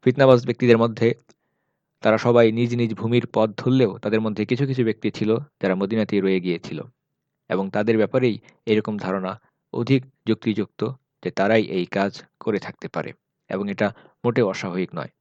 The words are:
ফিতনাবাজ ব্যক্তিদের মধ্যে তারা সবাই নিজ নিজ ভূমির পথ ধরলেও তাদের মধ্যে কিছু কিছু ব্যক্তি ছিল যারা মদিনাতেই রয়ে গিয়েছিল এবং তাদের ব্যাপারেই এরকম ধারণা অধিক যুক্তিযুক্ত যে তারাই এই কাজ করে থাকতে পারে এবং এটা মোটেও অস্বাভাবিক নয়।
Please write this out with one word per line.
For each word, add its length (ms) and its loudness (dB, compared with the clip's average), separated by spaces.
ফিতনাবাজ 420 6
ব্যক্তিদের 320 4
মধ্যে 360 0
তারা 160 2
সবাই 340 4
নিজ 240 -2
নিজ 180 -2
ভূমির 400 0
পথ 240 2
ধরলেও 400 2
তাদের 240 -2
মধ্যে 240 -4
কিছু 200 -2
কিছু 180 -2
ব্যক্তি 280 -2
ছিল 260 -2
যারা 140 0
মদিনাতেই 440 -2
রয়ে 200 0
গিয়েছিল 420 -6
এবং 200 -2
তাদের 280 0
ব্যাপারেই 420 0
এরকম 320 0
ধারণা 440 -6
অধিক 320 0
যুক্তিযুক্ত 540 -4
যে 80 -4
তারাই 320 2
এই 220 -4
কাজ 380 -4
করে 200 -4
থাকতে 280 -14
পারে 260 -10
এবং 220 -6
এটা 220 -2
মোটেও 220 2
অস্বাভাবিক 480 -4
নয়। 120 -8